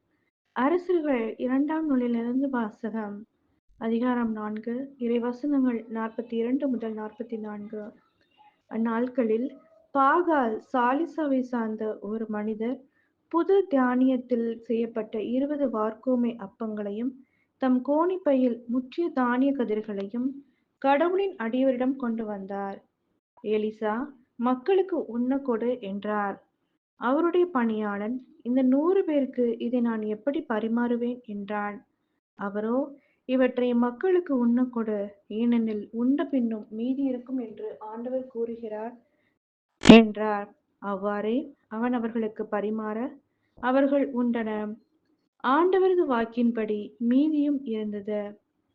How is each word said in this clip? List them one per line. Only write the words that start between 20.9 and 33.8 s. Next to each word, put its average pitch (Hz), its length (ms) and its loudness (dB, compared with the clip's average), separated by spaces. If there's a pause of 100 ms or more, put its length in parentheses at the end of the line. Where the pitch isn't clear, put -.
அடியவரிடம் 254 600 0
கொண்டு 226 300 -4
வந்தார். 196 600 -8 (580)
எலிசா, 214 760 -2 (180)
"மக்களுக்கு 302 680 0
உண்ண 247 320 -2
கொடு" 247 440 -2
என்றார். 202 680 -4 (480)
அவருடைய 339 500 2
பணியாளன், 220 800 -2 (160)
"இந்த 247 200 0
நூறு 311 420 4
பேருக்கு 254 560 0
இதை 240 220 0
நான் 233 200 0
எப்படி 214 480 -4
பரிமாறுவேன்?" 240 760 -2
என்றான். 208 600 -8 (500)
அவரோ, 220 600 -2 (300)
"இவற்றை 254 480 2
மக்களுக்கு 269 640 2